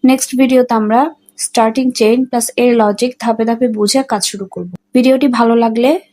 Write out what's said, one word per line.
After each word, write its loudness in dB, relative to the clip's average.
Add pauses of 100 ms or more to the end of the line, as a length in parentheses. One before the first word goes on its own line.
নেক্সট 2
ভিডিওতে 2
আমরা 0 (400)
স্টার্টিং -2
চেইন 2
প্লাস -4 (120)
এর 2
লজিক 0
ধাপে -2
ধাপে -2
বুঝে 0 (100)
কাজ -4
শুরু -10
করব। -12 (240)
ভিডিওটি 2 (100)
ভালো 2
লাগলে 0 (240)